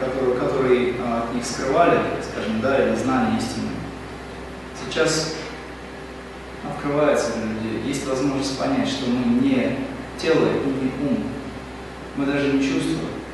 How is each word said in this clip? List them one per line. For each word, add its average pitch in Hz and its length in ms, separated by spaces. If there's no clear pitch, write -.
котором, 127 340
который, 127 540
э, - 20
от 117 140
них 120 120
скрывали, 147 540
скажем, 110 300
да, - 240
или 110 100
знание 113 440
истины, - 300
сейчас - 500
открывается 143 680
для 110 160
людей. 110 340
Есть 139 200
возможность 135 520
понять, 135 300
что 123 200
мы 120 320
не 135 360
тело 156 260
и - 200
не 131 240
ум. 110 140
Мы 143 80
даже 139 260
не 139 100
чувство 143 460